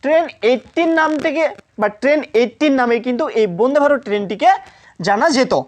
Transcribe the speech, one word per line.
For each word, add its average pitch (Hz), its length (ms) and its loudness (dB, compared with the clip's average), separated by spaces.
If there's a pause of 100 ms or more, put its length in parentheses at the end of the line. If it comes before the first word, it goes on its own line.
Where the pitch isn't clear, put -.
ট্রেন 320 220 0 (240)
এইটিন 330 400 -2 (100)
নাম 311 120 2 (120)
থেকে 320 200 -2 (380)
বা 214 60 0 (140)
ট্রেন 294 180 2 (220)
এইটিন 277 380 0
নামে 240 180 0 (100)
কিন্তু 240 160 -2 (180)
এই 214 60 2 (120)
বন্দে 262 240 2
ভারত 285 240 2
ট্রেনটিকে 208 420 -2 (580)
জানা 214 280 2
যেত। 254 180 0 (140)